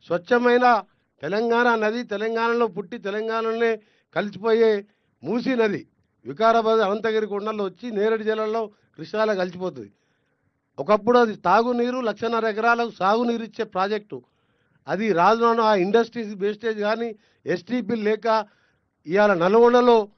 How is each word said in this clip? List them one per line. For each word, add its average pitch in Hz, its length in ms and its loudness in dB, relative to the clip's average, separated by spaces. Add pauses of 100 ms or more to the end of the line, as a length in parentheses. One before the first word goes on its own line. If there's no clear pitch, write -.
స్వచ్ఛమైన 240 600 2 (560)
తెలంగాణ 233 440 0 (160)
నది, 220 180 -2 (120)
తెలంగాణలో 226 520 -2 (100)
పుట్టి 202 220 -10 (100)
తెలంగాణలోనే 226 640 -2 (440)
కలిసిపోయే 220 540 2 (540)
మూసీ 240 380 -2
నది, 202 200 0 (440)
వికారాబాద్ 220 600 2
అనంతగిరి 214 480 -2
కొండల్లో 208 360 -6
వచ్చి 214 180 -14 (100)
నేరేడు 220 320 -2
జలాల్లో 220 320 -4 (340)
కృష్ణాలో 214 460 -2
కలిసిపోతుంది. 175 500 -8 (840)
ఒకప్పుడు 208 460 2
అది 214 120 -2 (120)
తాగునీరు, 240 600 2
లక్షన్నర 226 460 -4
ఎకరాలకు 233 480 0
సాగునీరు 226 480 0
ఇచ్చే 220 140 -8 (120)
ప్రాజెక్టు. 202 420 -4 (720)
అది 185 200 -4 (120)
రాను 214 260 4
రాను 233 260 2
ఆ - 20 4 (120)
ఇండస్ట్రీస్ 226 480 -2 (100)
వేస్టేజ్ 214 440 -6
కానీ, 226 220 -4 (440)
ఎస్టీపీ 220 420 -4 (120)
లేక 214 200 -2 (840)
ఇవాళ 208 200 4 (120)
నల్గొండలో 240 540 6 (200)